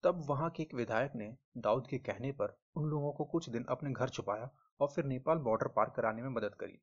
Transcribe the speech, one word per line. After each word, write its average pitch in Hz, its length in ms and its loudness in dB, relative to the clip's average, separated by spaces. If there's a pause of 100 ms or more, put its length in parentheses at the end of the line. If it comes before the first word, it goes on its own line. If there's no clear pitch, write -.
तब 175 240 4
वहां 147 240 2
के 160 120 -6
एक 156 120 -6
विधायक 117 400 0
ने 110 220 -6 (200)
दाऊद 120 300 4
के 135 120 -2
कहने 127 340 -4
पर - 280 -4 (140)
उन 156 100 0
लोगों 147 280 0
को 151 120 -2
कुछ 165 260 -2
दिन 117 140 -2
अपने 131 280 -2
घर 127 160 0
छुपाया 110 420 -4 (300)
और 139 80 4
फिर 147 160 -2
नेपाल 139 340 0
बॉर्डर 117 300 2
पार 107 280 2
कराने 113 260 0
में 131 60 -6
मदद 110 260 -2
करी। 92 280 -10